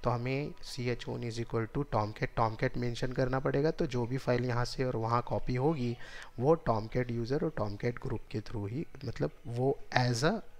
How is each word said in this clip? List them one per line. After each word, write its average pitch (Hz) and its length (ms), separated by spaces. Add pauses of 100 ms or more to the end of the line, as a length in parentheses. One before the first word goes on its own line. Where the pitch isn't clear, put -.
तो 123 60
हमें 131 420 (120)
C - 260
H 117 200
O 120 60
N 120 140
is 110 100
equal 113 260 (100)
to 143 80 (100)
Tomcat, 107 440
Tomcat 113 400
मेंशन 120 360
करना 131 260
पड़ेगा। 139 320
तो - 140
जो 120 220
भी 131 100
फाइल 123 280
यहाँ 120 200
से - 200
और 127 100
वहाँ 117 320
कॉपी 113 280
होगी 127 400 (440)
वो 147 160 (140)
Tomcat 117 420
यूज़र 117 340
और 156 140
Tomcat 107 440
ग्रुप 117 280
के 107 100
through 101 300
ही, 143 140 (200)
मतलब 143 260 (160)
वो 127 300 (200)
as 123 260
a 175 100 (260)